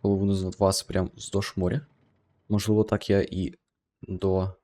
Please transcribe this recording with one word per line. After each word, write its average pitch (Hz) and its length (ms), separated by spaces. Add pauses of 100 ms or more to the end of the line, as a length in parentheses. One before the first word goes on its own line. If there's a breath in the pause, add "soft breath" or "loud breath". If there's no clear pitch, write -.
Половину 98 320
з 95 260
вас 95 240
прям 92 320
вздовж - 400
моря. 95 260 (680)
Можливо, 107 340
так - 260
я 98 120
і - 320 (480)
до 92 520 (100)